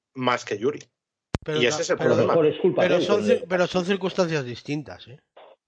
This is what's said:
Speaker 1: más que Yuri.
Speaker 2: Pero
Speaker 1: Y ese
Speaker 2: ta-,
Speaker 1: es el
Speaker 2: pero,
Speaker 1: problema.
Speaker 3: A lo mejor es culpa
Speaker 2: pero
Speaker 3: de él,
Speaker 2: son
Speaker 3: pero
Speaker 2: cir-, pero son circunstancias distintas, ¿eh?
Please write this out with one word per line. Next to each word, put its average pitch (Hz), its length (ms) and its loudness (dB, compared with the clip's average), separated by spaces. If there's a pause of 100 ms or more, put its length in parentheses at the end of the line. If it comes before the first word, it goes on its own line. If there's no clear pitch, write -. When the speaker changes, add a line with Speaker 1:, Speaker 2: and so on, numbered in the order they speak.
(140)
Speaker 1:
más 123 300 -2
que 107 140 -6
Yuri. 135 220 -2 (640)
Speaker 2:
Pero 156 180 0
Speaker 1:
Y 120 40 4
ese 117 120 0
Speaker 2:
ta-, - 40 -4
Speaker 1:
es 185 80 -4
el 175 80 2
Speaker 2:
pero, - 120 0
Speaker 1:
problema. - 220 4
Speaker 3:
A - 40 4
lo 165 60 4
mejor 151 120 2
es - 60 -10
culpa 160 220 2
Speaker 2:
pero 180 120 4
Speaker 3:
de 175 60 2
él, 151 60 0
Speaker 2:
son - 180 2
Speaker 3:
pero - 140 2
Speaker 2:
cir-, - 100 -10
pero 180 180 2
son 180 180 -2
circunstancias 175 600 -2
distintas, 123 640 -10
¿eh? 120 100 -20 (500)